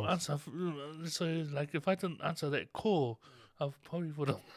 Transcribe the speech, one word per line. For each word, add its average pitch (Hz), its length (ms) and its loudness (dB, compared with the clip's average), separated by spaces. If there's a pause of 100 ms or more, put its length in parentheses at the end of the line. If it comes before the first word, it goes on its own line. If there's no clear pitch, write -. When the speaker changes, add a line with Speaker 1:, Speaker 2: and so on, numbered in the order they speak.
Speaker 1:
calls. - 20 2 (200)
Speaker 2:
answer 147 40 0
f-, 156 760 -4
so, 165 400 0
like, 143 240 -2
if 147 120 0
I 190 80 6
didn't 180 280 -4
answer 160 260 0
that 139 240 0
call, 147 460 4 (420)
I 143 80 0 (140)
probably 170 280 -4
would've 147 260 0 (200)